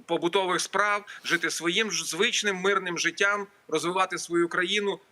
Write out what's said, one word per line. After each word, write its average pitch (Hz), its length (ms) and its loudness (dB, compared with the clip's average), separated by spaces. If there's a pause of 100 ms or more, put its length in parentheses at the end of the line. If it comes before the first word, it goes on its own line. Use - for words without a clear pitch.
побутових 175 540 2
справ, 208 440 0 (200)
жити 165 260 0
своїм 185 400 0
ж 160 140 -4
звичним 202 520 0
мирним 185 420 0
життям, 202 480 0 (220)
розвивати 175 500 0
свою 170 300 0
країну, 180 500 0 (120)